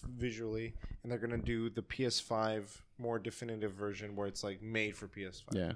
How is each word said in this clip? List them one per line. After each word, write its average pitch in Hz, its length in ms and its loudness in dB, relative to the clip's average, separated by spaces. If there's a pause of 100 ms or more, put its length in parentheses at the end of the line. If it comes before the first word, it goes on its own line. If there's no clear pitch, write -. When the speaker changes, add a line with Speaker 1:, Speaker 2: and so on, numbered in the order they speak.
Speaker 1:
visually, 113 680 0 (300)
and 120 80 -2
they're 120 80 2
gonna 117 180 0
do 117 320 2
the 104 140 0
P - 220 0
S 117 160 4
five 110 640 2 (140)
more 117 220 2
definitive 107 540 -2
version 104 420 -4
where 101 120 0
it's, 98 180 -4
like, 98 180 -4
made 110 320 2
for 104 140 -8
P 98 160 -6
S - 160 -10
five. - 180 0
Speaker 2:
Yeah. 87 160 4